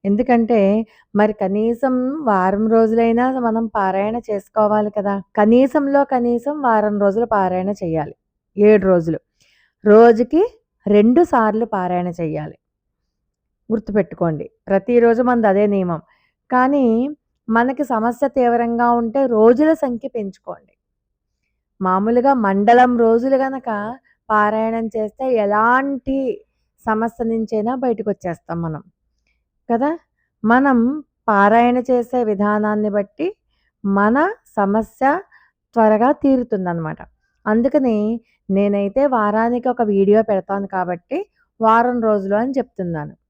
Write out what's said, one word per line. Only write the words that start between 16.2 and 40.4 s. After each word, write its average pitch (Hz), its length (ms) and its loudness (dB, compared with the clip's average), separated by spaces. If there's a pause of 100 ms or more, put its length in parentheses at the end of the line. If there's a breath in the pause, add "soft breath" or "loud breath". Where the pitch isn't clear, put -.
కానీ 254 680 0 (320)
మనకి 247 360 0
సమస్య 240 440 -2
తీవ్రంగా 240 640 0
ఉంటే 240 360 0
రోజుల 240 460 4
సంఖ్య 262 360 -4
పెంచుకోండి. 196 640 -12 (1080)
మామూలుగా 226 520 0
మండలం 240 640 2
రోజులు 233 380 2
గనక 254 640 -6 (320)
పారాయణం 220 560 0
చేస్తే 226 480 -6
ఎలాంటి 247 1120 -2 (420)
సమస్య 226 380 -4
నుంచైనా 226 500 -4
బయటకు 233 360 -4
వచ్చేస్తాం 170 520 -8
మనం 160 200 -8 (920)
కదా. 285 260 -2 (460)
మనం 254 600 2 (240)
పారాయణ 233 640 2
చేసే 247 340 -2
విధానాన్ని 208 680 -2
బట్టి 208 460 -6 (480)
మన 214 460 2 (160)
సమస్య 220 720 -2 (520 soft breath)
త్వరగా 220 400 2
తీరుతుందన్నమాట. 196 840 -2 (500)
అందుకని 233 720 0 (300)
నేనైతే 202 560 0
వారానికి 233 640 0
ఒక 247 140 -2
వీడియో 208 400 2
పెడతాను 196 440 -4